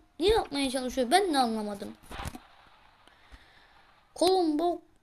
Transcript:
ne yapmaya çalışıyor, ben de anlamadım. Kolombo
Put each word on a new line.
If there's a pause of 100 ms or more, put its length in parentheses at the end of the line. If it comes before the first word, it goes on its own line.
(200)
ne
yapmaya
çalışıyor,
ben
de
anlamadım. (2250)
Kolombo (200)